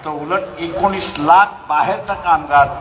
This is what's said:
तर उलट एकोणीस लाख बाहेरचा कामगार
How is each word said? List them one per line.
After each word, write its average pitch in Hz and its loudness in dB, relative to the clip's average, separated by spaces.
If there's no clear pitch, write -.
तर 156 -8
उलट 151 -4
एकोणीस 180 -4
लाख 170 6
बाहेरचा 160 -2
कामगार 151 2